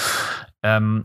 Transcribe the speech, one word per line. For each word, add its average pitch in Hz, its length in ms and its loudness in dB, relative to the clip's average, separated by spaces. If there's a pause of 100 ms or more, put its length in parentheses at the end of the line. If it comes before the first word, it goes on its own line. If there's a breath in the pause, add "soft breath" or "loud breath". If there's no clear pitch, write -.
(640 loud breath)
Ähm, 107 400 2